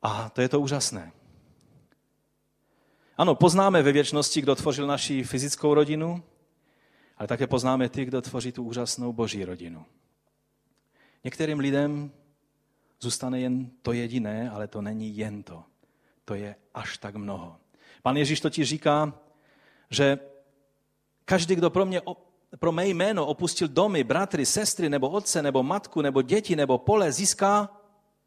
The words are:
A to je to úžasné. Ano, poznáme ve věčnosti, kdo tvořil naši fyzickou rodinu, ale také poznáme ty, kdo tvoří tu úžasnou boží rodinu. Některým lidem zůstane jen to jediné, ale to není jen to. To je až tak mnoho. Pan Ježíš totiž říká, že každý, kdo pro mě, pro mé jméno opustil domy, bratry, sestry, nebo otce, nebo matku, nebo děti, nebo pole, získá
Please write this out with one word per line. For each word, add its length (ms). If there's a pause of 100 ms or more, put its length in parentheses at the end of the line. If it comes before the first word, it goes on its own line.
A 260
to 120
je 80
to 100
úžasné. 520 (2000)
Ano, 180
poznáme 460
ve 100
věčnosti, 500
kdo 140
tvořil 320
naši 360
fyzickou 500
rodinu, 500 (960)
ale 100
také 200
poznáme 420
ty, 160
kdo 160
tvoří 300
tu 120
úžasnou 500
boží 320
rodinu. 400 (1400)
Některým 360
lidem 520 (880)
zůstane 400
jen 300 (120)
to 120
jediné, 560
ale 180
to 140
není 360
jen 260
to. 200 (640)
To 100
je 200 (180)
až 240
tak 180
mnoho. 420 (440)
Pan 160
Ježíš 220
totiž 300
říká, 440 (760)
že 300 (1040)
každý, 300
kdo 140
pro 160
mě, 160 (580)
pro 120
mé 160
jméno 380
opustil 420
domy, 360
bratry, 420
sestry, 440
nebo 200
otce, 320
nebo 220
matku, 380
nebo 200
děti, 340
nebo 220
pole, 340
získá 580 (580)